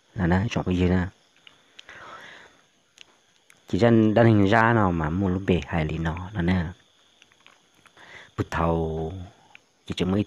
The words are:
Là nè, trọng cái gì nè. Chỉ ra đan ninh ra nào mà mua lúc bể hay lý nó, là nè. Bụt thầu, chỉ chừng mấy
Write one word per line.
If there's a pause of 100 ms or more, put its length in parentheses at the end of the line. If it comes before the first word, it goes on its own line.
(140)
Là
nè,
trọng
cái
gì
nè. (2500)
Chỉ
ra
đan
ninh
ra
nào
mà
mua
lúc
bể
hay
lý
nó,
là
nè. (1700)
Bụt
thầu, (760)
chỉ
chừng
mấy